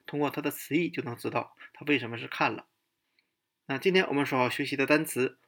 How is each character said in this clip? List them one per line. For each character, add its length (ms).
通 120
过 120
它 100
的 80
词 260
义 140
就 140
能 120
知 140
道 260
它 100
为 140
什 100
么 80
是 100
看 240
了。 140
那 100
今 160
天 140
我 60
们 120
所 140
要 100
学 160
习 100
的 120
单 180
词 320